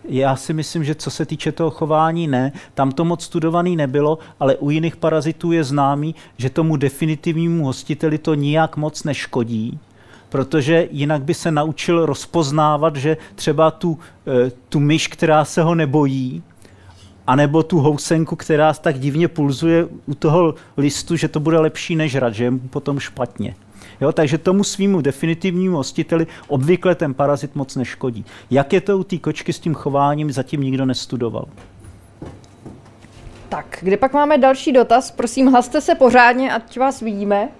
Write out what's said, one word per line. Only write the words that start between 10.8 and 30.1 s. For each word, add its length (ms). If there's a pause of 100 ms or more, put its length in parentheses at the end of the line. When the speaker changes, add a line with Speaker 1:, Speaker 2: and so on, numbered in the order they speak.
Speaker 1:
jinak 320
by 120
se 160
naučil 560
rozpoznávat, 920
že 200 (180)
třeba 360
tu, 280 (280)
eh, 240 (180)
tu 120
myš, 280
která 360
se 180
ho 120
nebojí, 680 (880)
anebo 320
tu 160
housenku, 580
která 380
tak 240
divně 300
pulzuje 600 (180)
u 80
toho 400 (220)
listu, 400
že 120
to 120
bude 180
lepší 380
než 160
žrat, 220
že 100
je 60
mu 80
potom 420
špatně. 540 (460)
Jo, 120
takže 260
tomu 260
svýmu 360
definitivnímu 760
hostiteli 500 (220)
obvykle 460
ten 200
parazit 400
moc 220
neškodí. 480 (260)
Jak 220
je 80
to 180
u 60
té 140
kočky 340
s 80
tím 140
chováním, 580